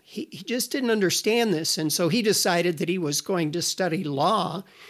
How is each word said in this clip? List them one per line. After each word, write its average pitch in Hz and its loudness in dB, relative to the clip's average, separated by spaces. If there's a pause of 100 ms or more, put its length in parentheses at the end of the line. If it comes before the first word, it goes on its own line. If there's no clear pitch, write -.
He, - -10
he 156 -14
just 240 -4
didn't 262 0
understand 214 2
this, 156 -2
and 156 0
so 170 0
he 233 2
decided 175 2
that 170 -2
he 185 0
was 147 -2
going 170 0
to 170 -2
study 185 -2
law. 165 0 (240)